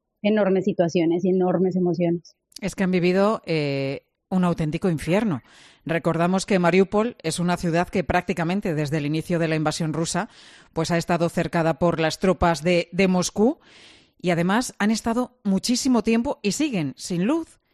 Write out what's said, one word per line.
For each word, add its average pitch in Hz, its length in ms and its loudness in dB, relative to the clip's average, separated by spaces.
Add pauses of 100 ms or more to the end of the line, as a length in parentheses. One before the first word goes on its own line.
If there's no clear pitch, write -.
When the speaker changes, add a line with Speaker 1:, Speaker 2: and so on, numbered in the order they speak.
(240)
Speaker 1:
enormes 196 420 2
situaciones 170 600 0
y 185 40 2
enormes 180 460 2
emociones. 170 600 -2 (260)
Speaker 2:
Es 185 140 -8
que 202 80 -2
han 185 80 0
vivido, 185 560 2
eh, 139 560 -2 (260)
un 185 140 0
auténtico 170 440 0
infierno. 170 540 0 (420)
Recordamos 170 600 0
que 196 140 2
Mariupol 190 640 2
es 160 160 -4
una 175 180 0
ciudad 175 320 0
que 185 140 -2
prácticamente 175 720 -2
desde 151 240 -2
el 143 80 -4
inicio 160 320 -2
de 165 80 0
la 160 80 0
invasión 156 380 -2
rusa, 170 360 -4 (440)
pues 165 180 -2
ha 170 80 2
estado 170 300 0
cercada 160 500 -2
por 165 200 0
las 160 200 0
tropas 170 420 0
de, 175 300 0
de 190 160 2
Moscú 190 500 2 (640)
y 175 80 -2
además 180 480 0
han 208 140 0
estado 226 520 -4
muchísimo 233 600 0
tiempo 233 400 0
y 202 80 0
siguen 185 460 -2
sin 180 280 -4
luz, 320 340 -2 (140)